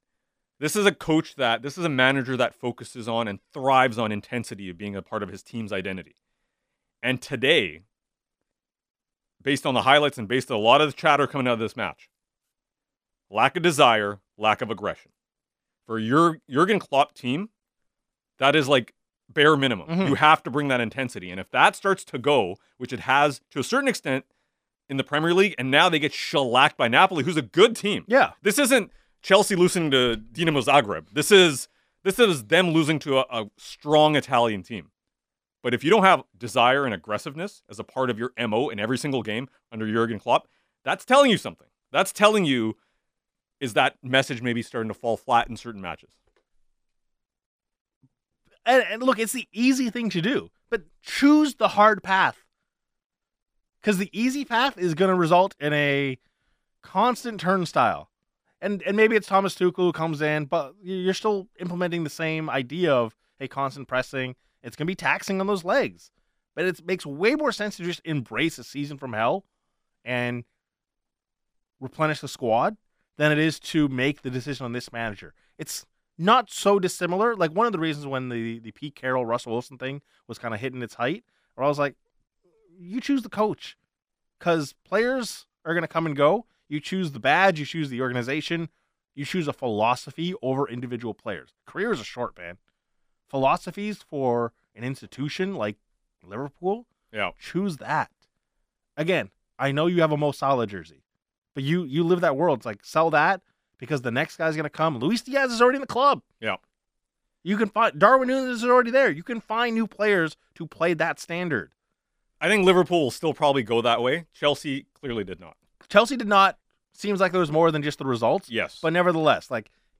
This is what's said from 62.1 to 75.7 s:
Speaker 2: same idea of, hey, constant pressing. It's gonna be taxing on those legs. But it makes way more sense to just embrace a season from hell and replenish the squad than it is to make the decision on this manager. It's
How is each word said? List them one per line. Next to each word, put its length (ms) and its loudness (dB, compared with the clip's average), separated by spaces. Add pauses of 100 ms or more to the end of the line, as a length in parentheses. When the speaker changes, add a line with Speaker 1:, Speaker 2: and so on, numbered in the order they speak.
Speaker 2:
same 380 -6
idea 440 -2
of, 220 2 (240)
hey, 100 -10
constant 400 -8
pressing. 480 -4 (260)
It's 140 -14
gonna 100 -4
be 80 -4
taxing 460 -2
on 60 -2
those 180 -2
legs. 460 -4 (440)
But 100 -4
it 220 -6
makes 180 -6
way 300 0
more 180 -2
sense 240 -8
to 80 -10
just 200 -6
embrace 540 -4
a 60 -18
season 320 -10
from 160 -12
hell 320 -2 (600)
and 400 -6 (1300)
replenish 420 -4
the 80 -12
squad 500 -2 (380)
than 140 2
it 80 2
is 220 0
to 280 0
make 340 -2
the 80 -8
decision 340 -8
on 80 -8
this 200 -10
manager. 420 -10 (240)
It's 260 -12 (320)